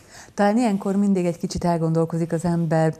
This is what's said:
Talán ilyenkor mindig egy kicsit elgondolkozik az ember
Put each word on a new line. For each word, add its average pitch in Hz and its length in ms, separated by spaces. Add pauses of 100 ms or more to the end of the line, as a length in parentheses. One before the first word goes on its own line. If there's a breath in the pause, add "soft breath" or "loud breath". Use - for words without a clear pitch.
(340 loud breath)
Talán 208 240
ilyenkor 202 380
mindig 196 300
egy 170 120
kicsit - 260
elgondolkozik 165 680
az 165 140
ember 165 540